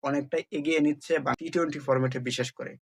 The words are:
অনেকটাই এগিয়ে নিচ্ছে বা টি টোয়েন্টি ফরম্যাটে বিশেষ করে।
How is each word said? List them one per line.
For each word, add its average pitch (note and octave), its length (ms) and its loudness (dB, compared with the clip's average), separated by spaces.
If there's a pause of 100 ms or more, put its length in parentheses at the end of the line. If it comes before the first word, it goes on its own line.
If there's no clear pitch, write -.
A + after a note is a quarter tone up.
অনেকটাই C#3+ 400 -2 (140)
এগিয়ে D#3 240 2
নিচ্ছে D3 380 2
বা B2+ 200 0
টি E3 120 -8
টোয়েন্টি D#3 360 0
ফরম্যাটে C3 320 2 (100)
বিশেষ B2 240 -2
করে। A#2+ 200 -12 (140)